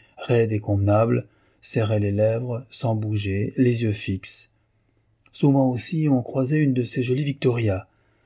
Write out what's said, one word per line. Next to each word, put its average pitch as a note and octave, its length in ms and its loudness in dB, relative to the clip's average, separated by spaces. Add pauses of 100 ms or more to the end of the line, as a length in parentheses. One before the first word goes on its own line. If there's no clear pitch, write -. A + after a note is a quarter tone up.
(180)
raide A2+ 340 2
et G#2+ 80 0
convenable, G#2+ 680 2 (340)
serrait G#2+ 400 0
les G2+ 100 0
lèvres, A#2 580 0
sans A2+ 260 -2
bouger, G#2 600 -2
les A#2+ 260 2
yeux G#2+ 100 2
fixes. - 580 -4 (800)
Souvent C3+ 380 2
aussi, D3+ 400 -2
on B2+ 140 2
croisait C#3 360 -2
une C#3 140 2
de B2 100 0
ces A#2+ 200 -4
jolies B2+ 200 -2
Victoria, A#2 640 -2 (380)